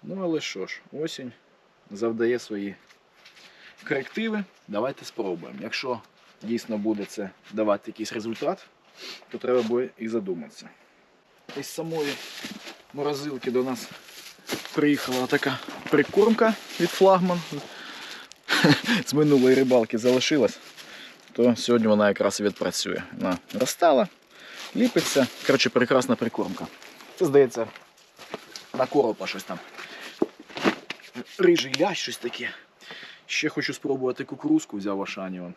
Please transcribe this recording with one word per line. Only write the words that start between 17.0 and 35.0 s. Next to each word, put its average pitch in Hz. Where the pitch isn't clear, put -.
<laughs> -
З -
минулої 139
рибалки 123
залишилась, 123
то 120
сьогодні 117
вона 104
якраз 101
і -
відпрацює. 95
Вона 190
розтала, 254
ліпиться. 160
Коротше, 131
прекрасна 123
прикормка. 95
Це, 190
здається, 135
на 127
коропа 113
щось 95
там. 90
Рижий 165
лящ, 180
щось 123
таке. 120
Ще -
хочу 143
спробувати 131
кукурузку, 151
взяв 98
в 98